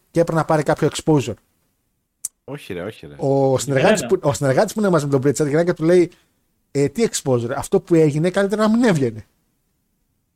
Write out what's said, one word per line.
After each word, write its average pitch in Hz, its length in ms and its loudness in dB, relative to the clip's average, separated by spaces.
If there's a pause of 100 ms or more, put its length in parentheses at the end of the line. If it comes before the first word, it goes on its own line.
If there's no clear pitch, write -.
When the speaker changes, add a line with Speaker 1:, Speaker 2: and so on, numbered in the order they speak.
(120)
Speaker 1:
και 165 80 0
έπρεπε 165 200 0
να 151 60 -2
πάρει 156 180 0
κάποιο 151 300 0
exposure. 139 400 0 (1120)
Speaker 2:
Όχι 139 300 -14
ρε, 87 80 -8
όχι 104 260 -12
ρε. 143 100 -20
Speaker 1:
Ο 135 400 0
συνεργάτης 139 440 0
Speaker 3:
Κανένα. 196 200 -2
Speaker 1:
που, 151 80 0
ο 131 40 0
συνεργάτης 143 400 0
που - 60 -8
είναι 202 100 0
μαζί 156 160 2
με 139 60 -4
τον 139 100 2
Pritchard 143 240 0
γυρνάει 151 200 0
και 175 80 -2
του 156 100 -6
λέει, 170 280 4 (600)
«Ε, 139 180 0
τι 220 220 0
exposure, 120 440 -2
αυτό 160 240 -2
που - 160 0
έγινε 156 340 2
καλύτερα 196 320 -2
να 214 80 2
μην 233 140 2
έβγαινε». 131 420 0 (1120)